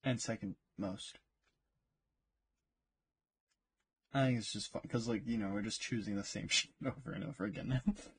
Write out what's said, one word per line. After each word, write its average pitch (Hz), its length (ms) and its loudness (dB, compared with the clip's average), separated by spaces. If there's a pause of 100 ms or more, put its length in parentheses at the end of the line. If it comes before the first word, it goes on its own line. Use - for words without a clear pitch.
And 123 160 2
second 107 340 -2 (240)
most? 101 400 -6 (3000)
I 135 140 6
think 123 120 6
it's 104 140 -2
just 104 200 -4
fun, - 160 -4
'cause, 117 180 2
like, 110 200 2
you 117 120 2
know, 98 120 2
we're 101 120 0
just 107 180 -2
choosing 104 360 0
the 101 80 0
same - 240 -4
<laughs> - 0 -
shit - 240 2 (120)
over - 280 -4
and - 120 -4
over - 200 -4
again - 240 -4
now. 131 260 2 (240)